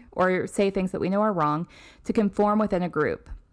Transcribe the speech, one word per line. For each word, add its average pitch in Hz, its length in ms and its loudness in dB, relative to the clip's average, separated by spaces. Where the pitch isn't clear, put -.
or 185 340 0
say 196 240 0
things 190 220 -2
that - 80 -6
we - 80 -2
know 196 120 0
are 214 120 2
wrong 156 340 0
to - 80 -2
conform 208 480 2
within 202 240 0
a 170 40 -2
group. 151 400 -2